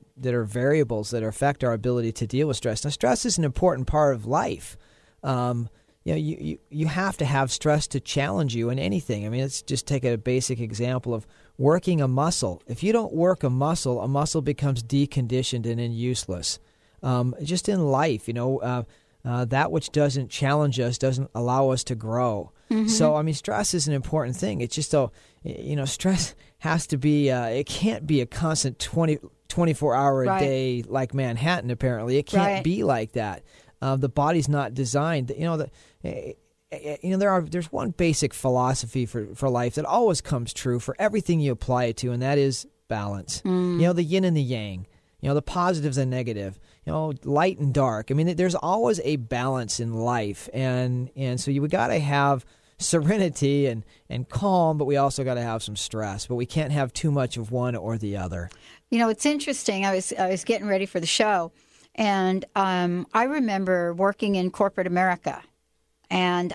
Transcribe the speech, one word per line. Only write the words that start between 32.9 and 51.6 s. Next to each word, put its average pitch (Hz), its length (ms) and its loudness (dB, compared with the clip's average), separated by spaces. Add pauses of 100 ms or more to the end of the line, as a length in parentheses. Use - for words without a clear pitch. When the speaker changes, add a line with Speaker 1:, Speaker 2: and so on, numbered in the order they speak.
Speaker 1:
that. 107 300 -4 (380)
Uh, 135 160 0
the 135 120 0
body's 147 400 2
not 139 260 0
designed, 135 600 0
you 156 80 -4
know, 165 120 0
the, 151 140 -4 (340)
eh, - 280 -8 (380)
eh, 147 320 -8
you 180 80 -2
know, 190 60 0
there 196 140 2
are, 185 120 4
there's 160 300 -4
one - 180 -4
basic 160 420 2
philosophy 127 760 0
for, 107 280 -6
for 135 160 -2
life 120 240 0
that 151 100 -2
always 196 360 2
comes 120 320 -4
true 123 260 -2
for 131 220 -6
everything 202 400 2
you 143 100 2
apply 123 360 0
it 113 100 -2
to, 123 160 -4
and 120 100 -2
that 139 160 2
is 135 280 0 (200)
balance. 101 560 -6
Speaker 2:
Mm. 180 380 2
Speaker 1:
You 170 80 6
know, 180 40 4
the 175 120 0
yin 185 200 0
and 170 120 2
the 147 60 2
yang, 107 440 -6 (340)
you - 80 -4
know, 143 60 2
the 147 80 0
positives 160 560 0
and 131 120 0
negative, 110 480 -4 (280)
you 156 60 -4
know, 156 200 -2 (120)
light 156 340 2
and 139 160 0
dark. 113 360 0
I 135 40 0
mean, 165 220 2
there's 180 200 2
always 208 440 0
a 147 160 0
balance 123 640 -2
in 117 140 -4
life, 113 600 -2
and, 127 600 0
and 127 260 -4
so 139 100 -2
you, 139 100 2